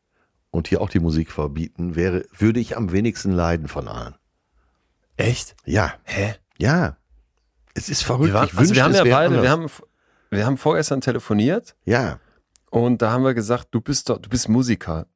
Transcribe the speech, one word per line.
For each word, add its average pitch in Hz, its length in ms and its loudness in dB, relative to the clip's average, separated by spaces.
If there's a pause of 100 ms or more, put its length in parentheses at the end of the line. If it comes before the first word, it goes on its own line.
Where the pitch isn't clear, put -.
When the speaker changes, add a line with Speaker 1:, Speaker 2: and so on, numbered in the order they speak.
(500)
Speaker 1:
und 80 180 -4
hier 87 120 0
auch 101 100 -4
die 92 100 0
Musik 80 300 0
verbieten, 80 640 -8
wäre, 90 300 -2 (120)
würde 110 240 2
ich - 160 -6
am 104 160 -4
wenigsten 101 400 -2
leiden 85 360 0
von - 200 -10
allen. 58 260 -12 (1000)
Speaker 2:
Echt? - 380 -4 (100)
Speaker 1:
Ja. 82 300 0 (100)
Speaker 2:
Hä? 101 300 -4 (240)
Speaker 1:
Ja. 123 380 0 (760)
Es - 140 -8
ist 156 140 -2
verrückt. 123 260 2
Speaker 2:
Wir 98 60 2
waren, 117 120 4
Speaker 1:
Ich - 120 -10
Speaker 2:
also - 40 2
wir 165 60 6
Speaker 1:
wünschte, 127 160 6
Speaker 2:
haben - 80 4
Speaker 1:
es 196 60 4
Speaker 2:
ja 180 60 6
Speaker 1:
wäre 123 120 6
Speaker 2:
beide, 151 260 4
wir 127 80 4
Speaker 1:
anders. - 0 - (280)
Speaker 2:
haben, - 60 -20 (460)
wir 104 160 0
haben 131 120 0
vorgestern 151 420 0
telefoniert. 120 720 0 (100)
Speaker 1:
Ja. 104 340 -2 (520)
Speaker 2:
Und 120 320 0
da 110 80 2
haben 123 140 2
wir 131 100 2
gesagt, 117 360 -2
du 117 100 -2
bist - 280 -4
doch, 110 100 0
du - 100 -18
bist 123 200 -2
Musiker. 110 680 0